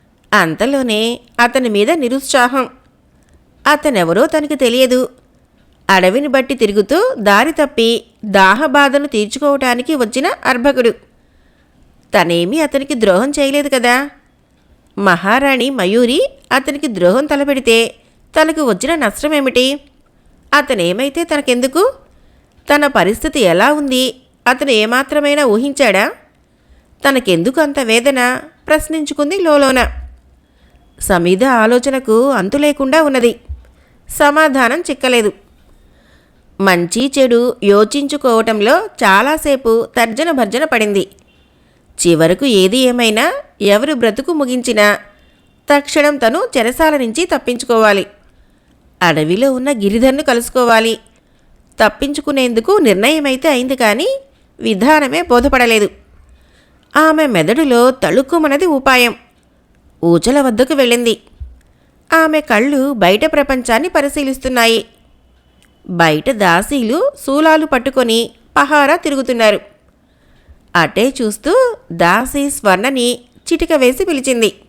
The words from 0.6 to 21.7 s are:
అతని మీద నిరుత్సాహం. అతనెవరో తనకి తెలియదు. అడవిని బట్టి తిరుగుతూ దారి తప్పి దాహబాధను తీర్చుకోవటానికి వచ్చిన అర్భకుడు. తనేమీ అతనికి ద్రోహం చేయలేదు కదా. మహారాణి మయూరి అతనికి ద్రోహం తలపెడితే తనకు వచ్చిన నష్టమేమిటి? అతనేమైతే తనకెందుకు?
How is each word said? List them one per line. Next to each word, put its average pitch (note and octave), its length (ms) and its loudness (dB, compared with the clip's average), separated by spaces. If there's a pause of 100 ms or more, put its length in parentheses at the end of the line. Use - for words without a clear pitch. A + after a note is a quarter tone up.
అతని A#3+ 300 0
మీద G#3+ 220 0
నిరుత్సాహం. C4 800 -2 (1000)
అతనెవరో B3 580 2
తనకి D4+ 300 -4
తెలియదు. B3+ 540 0 (800)
అడవిని G3 380 2
బట్టి C4 280 -2
తిరుగుతూ G#3+ 640 0
దారి G#3+ 340 2
తప్పి A#3 520 -2 (220)
దాహబాధను C4 840 2
తీర్చుకోవటానికి C4 880 -2
వచ్చిన C4 360 -2 (140)
అర్భకుడు. B3+ 440 0 (1300)
తనేమీ F3 380 -2
అతనికి C#4 340 -4
ద్రోహం G#3+ 360 0
చేయలేదు C#4+ 400 -2
కదా. B3+ 400 0 (880)
మహారాణి A#3 720 0
మయూరి A#3+ 520 0 (300)
అతనికి C#4+ 360 -2
ద్రోహం G3+ 380 2
తలపెడితే C4+ 720 0 (460)
తనకు D#4+ 200 0
వచ్చిన B3+ 340 -2
నష్టమేమిటి? C#4 840 -2 (720)
అతనేమైతే C4+ 680 -2
తనకెందుకు? D4 680 -2 (840)